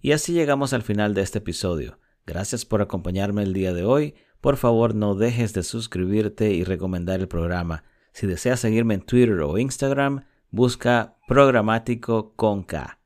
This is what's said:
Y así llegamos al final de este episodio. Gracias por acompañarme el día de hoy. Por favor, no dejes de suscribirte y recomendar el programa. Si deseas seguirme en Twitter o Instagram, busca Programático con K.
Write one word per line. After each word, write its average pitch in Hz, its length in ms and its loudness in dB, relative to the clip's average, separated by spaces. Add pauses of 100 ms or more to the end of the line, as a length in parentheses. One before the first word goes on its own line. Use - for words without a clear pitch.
Y 139 100 2
así 151 220 0
llegamos 143 400 2
al 113 80 -2
final 104 320 0
de 98 80 0
este 95 160 -4
episodio. 85 600 -4 (280)
Gracias 95 380 -6
por 104 160 0
acompañarme 101 600 -2
el 98 100 -2
día 92 220 0
de 87 100 -4
hoy. 147 300 2 (300)
Por - 140 2
favor, 117 360 2
no 104 200 0
dejes 113 400 0
de 92 80 -2
suscribirte 104 920 -2
y 90 120 0
recomendar 92 540 -4
el 92 100 -4
programa. 85 540 -4 (300)
Si - 140 -6
deseas 120 340 -2
seguirme 113 320 2
en 95 80 -2
Twitter 117 400 4
o 76 160 0
Instagram, 139 720 -2 (240)
busca 120 640 0 (100)
Programático 117 1080 2
con 104 260 0
K. - 440 -10